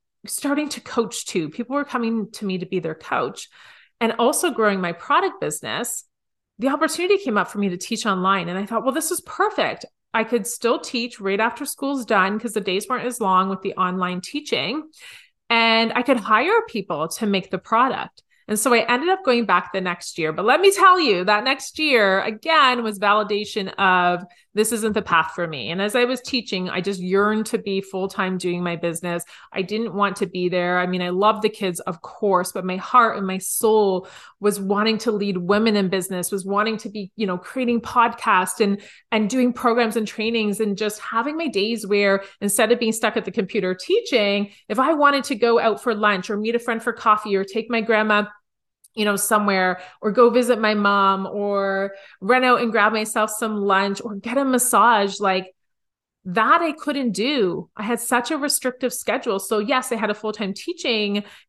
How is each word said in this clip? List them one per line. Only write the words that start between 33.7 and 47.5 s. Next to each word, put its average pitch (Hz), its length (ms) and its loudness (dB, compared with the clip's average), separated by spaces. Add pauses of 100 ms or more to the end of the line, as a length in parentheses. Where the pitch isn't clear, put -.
was 196 200 0
wanting 208 380 0
to 233 140 -2
lead 202 260 0
women 202 380 2
in 196 140 2
business, 180 420 -4
was 190 120 -4
wanting 202 340 -2
to - 120 -12
be, 202 260 -10
you 208 120 -4
know, 180 100 -2
creating 240 440 -2
podcasts 233 800 0
and, 202 200 0 (300)
and 220 180 2
doing 247 240 2
programs 233 420 0
and 220 120 -2
trainings 214 520 -2
and 208 160 0
just 208 260 -4
having 254 360 -2
my 330 120 -2
days 214 360 -2
where 196 380 2 (180)
instead 220 300 2
of 240 80 2
being 226 140 0
stuck 220 220 -2
at 220 100 -2
the 190 60 -8
computer 185 440 -2
teaching, 208 720 0 (200)
if 208 100 -2
I 285 140 2
wanted 285 320 4
to 277 100 -4
go 233 240 4
out 220 240 0
for 240 100 0
lunch 208 380 0
or 208 60 -2
meet 220 180 -2
a 233 40 -2
friend 233 220 -4
for 226 120 -2
coffee 214 420 2
or 190 80 0
take 226 260 -6